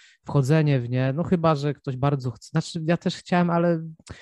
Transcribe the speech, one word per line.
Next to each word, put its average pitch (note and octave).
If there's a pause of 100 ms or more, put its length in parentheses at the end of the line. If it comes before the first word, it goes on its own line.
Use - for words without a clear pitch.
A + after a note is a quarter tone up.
(260)
wchodzenie C#3+
w A#2+
nie, C3
no E3
chyba E3
że C#3+
ktoś C3
bardzo C3
chce, -
znaczy D#3+
ja E3+
też -
chciałem, F3
ale E3+ (320)